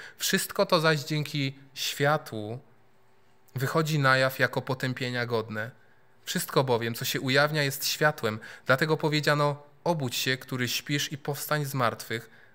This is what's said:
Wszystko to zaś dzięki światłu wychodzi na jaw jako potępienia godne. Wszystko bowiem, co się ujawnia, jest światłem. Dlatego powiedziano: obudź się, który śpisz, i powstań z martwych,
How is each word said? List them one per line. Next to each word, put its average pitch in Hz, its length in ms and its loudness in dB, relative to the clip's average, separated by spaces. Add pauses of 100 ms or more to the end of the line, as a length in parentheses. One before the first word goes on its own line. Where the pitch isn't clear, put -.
(160)
Wszystko - 500 0
to 180 140 4
zaś 160 200 4
dzięki 143 580 -4 (160)
światłu 123 840 -2 (960)
wychodzi 151 440 0
na 131 180 6
jaw 131 220 2
jako 127 240 0
potępienia 123 640 -2
godne. 110 440 -4 (540)
Wszystko - 400 0
bowiem, 117 300 2
co 135 100 -8
się 127 160 -2
ujawnia, 143 420 2
jest 139 240 -2
światłem. 117 520 0 (280)
Dlatego 156 300 4
powiedziano: 147 680 2 (220)
obudź 151 320 0
się, 131 200 0
który 123 320 -4
śpisz, - 440 -2
i 143 60 -8
powstań 151 460 -2
z 135 100 -6
martwych, 113 560 -2 (240)